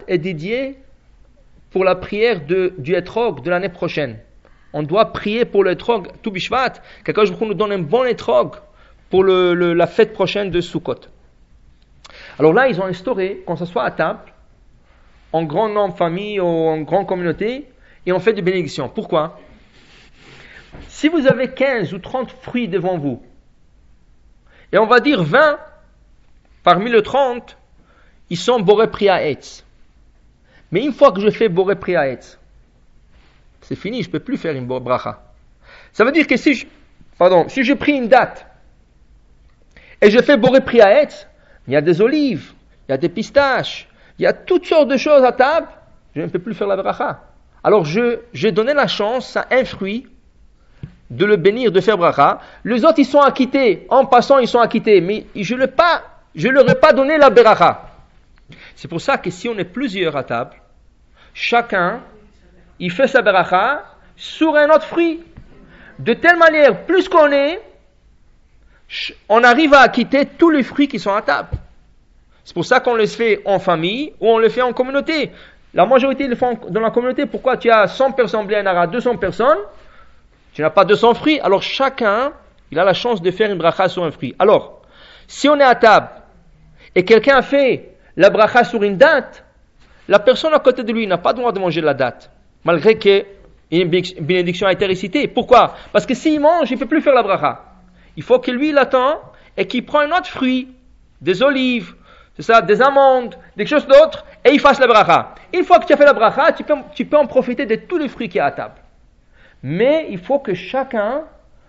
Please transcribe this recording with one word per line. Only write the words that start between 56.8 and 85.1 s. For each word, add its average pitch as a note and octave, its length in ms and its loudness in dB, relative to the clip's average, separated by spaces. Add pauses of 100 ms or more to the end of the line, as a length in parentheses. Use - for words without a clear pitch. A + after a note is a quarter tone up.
donné C4+ 240 2
la C#4+ 140 6
bracha. G3 600 4 (840)
C'est - 140 -20
pour E3 120 -8
ça C#4 160 0
que F#3 140 -8
si A#3 180 -10
on A3+ 80 -6
est F3+ 80 -6
plusieurs F#3 520 -6
à C3 80 -6
table, B2+ 320 -6 (760)
chacun, A3+ 680 -4 (800)
il F3 100 -6
fait C4 160 0
sa B3 160 0
bracha G3 640 0 (320)
sur D#4 400 -2
un D4 140 4
autre D#4 120 6
fruit. E4 400 -4 (800)
De D3 120 -2
telle E4+ 260 2
manière, D4+ 480 4
plus F4 220 0
qu'on D4+ 220 4
est, C#4+ 300 -2 (1300)
ch-, - 260 -12 (140)
on A#3 160 4
arrive C4+ 300 4
à C4+ 80 8
acquitter B3 440 2
tous - 240 2
les C#4+ 140 0
fruits C#4+ 240 -2
qui A3+ 100 -10
sont G3 160 -4
à A3 80 -2
table. - 280 -4 (920)
C'est - 120 -20
pour F3 100 -4
ça B3+ 160 2
qu'on A#3+ 160 -2
les G#3+ 100 0
fait G#3+ 380 -4
en F#3+ 160 -2
famille F#3 580 -4
ou G#3 100 -2
on A3+ 100 2
les A3+ 120 2
fait B3 120 -4
en B3 100 -2
communauté. C4+ 580 -4 (420)
La F3 140 2
majorité, C4+ 380 2
ils B3+ 60 -6
le A#3 60 -2
font B3 220 -4 (100)
dans F#3+ 120 -4
la A3 100 0
communauté. B3 360 -2
Pourquoi B3 300 -4
tu A#3 140 -2
as G#3+ 160 4
cent C4 240 -2
personnes, A3 380 -4
bien, G#3 100 -2
il G3+ 80 -4
y - 20 0
en F#3 40 0
aura F3 160 0
deux A#3 120 -4
cents A#3+ 160 -2
personnes, A3+ 420 0 (960)
tu D3 80 -8
n'as D#3 80 0
pas F#3 160 2
deux G3+ 100 4
cents A3+ 160 2
fruits. D4 280 0
Alors F#3+ 220 0
chacun, C4 680 -4 (380)
il C#3+ 80 -4
a F3+ 60 2
la F#3+ 100 2
chance A3+ 260 -4
de F3 100 -2
faire G#3 200 -2
une F#3 80 -6
bracha E3+ 320 0
sur F3+ 140 -6
un D#3 60 -4
fruit. C3 280 -12
Alors, F#3+ 420 0 (460)